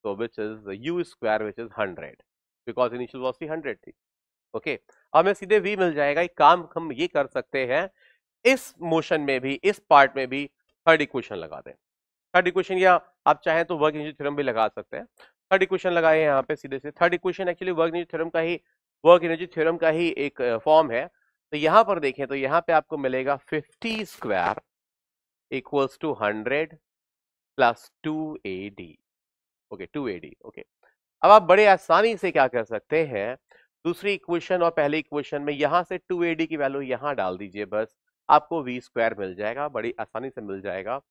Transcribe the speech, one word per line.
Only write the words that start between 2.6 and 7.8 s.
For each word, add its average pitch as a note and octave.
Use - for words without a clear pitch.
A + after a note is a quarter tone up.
because A#2+
initial B2
velocity B2+
hundred D3
थी। -
ओके, A#2
हमें F3+
सीधे G3
वी G3+
मिल F3+
जाएगा। C#3+
एक F3
काम D#3+
हम E3
ये C#3
कर C#3+
सकते C3
हैं, D3+